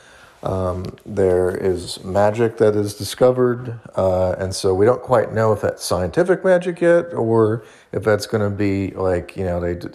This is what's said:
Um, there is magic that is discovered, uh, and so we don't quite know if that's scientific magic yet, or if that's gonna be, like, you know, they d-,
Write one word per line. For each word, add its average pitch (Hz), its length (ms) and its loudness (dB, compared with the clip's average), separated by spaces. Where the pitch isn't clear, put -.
Um, 90 540 -4
there 92 480 0
is - 480 -4
magic 107 580 0
that 107 140 4
is 104 200 -2
discovered, 123 840 0
uh, 92 400 0
and 95 180 -6
so 95 180 0
we 95 120 4
don't 123 160 2
quite 123 320 0
know 110 180 2
if 101 80 0
that's - 240 -4
scientific 165 640 0
magic 180 340 0
yet, 170 340 2
or 113 520 2
if 101 140 -4
that's 104 200 2
gonna 104 240 -2
be, 98 420 -2
like, 92 440 -2
you 95 80 -6
know, 87 160 -2
they 87 160 -4
d-, 87 200 -12